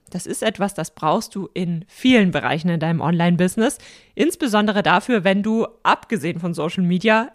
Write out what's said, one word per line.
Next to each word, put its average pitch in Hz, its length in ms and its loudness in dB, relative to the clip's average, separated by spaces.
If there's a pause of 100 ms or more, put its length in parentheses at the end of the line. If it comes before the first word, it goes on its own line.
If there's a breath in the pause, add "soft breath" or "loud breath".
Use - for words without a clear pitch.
(120)
das - 160 -10
ist - 160 -8
etwas, 196 320 -2
das - 180 -8
brauchst 165 400 -2
du 196 220 -8
in 175 320 -4
vielen 240 420 4
Bereichen 151 400 -2
in 165 100 0
deinem 156 220 -2
Online-Business. 175 800 0 (340 loud breath)
Insbesondere 214 680 0
dafür, 185 400 2
wenn 196 180 2
du, 220 240 0 (160)
abgesehen 170 580 -2
von 175 140 -4
Social 170 300 -4
Media, 220 520 0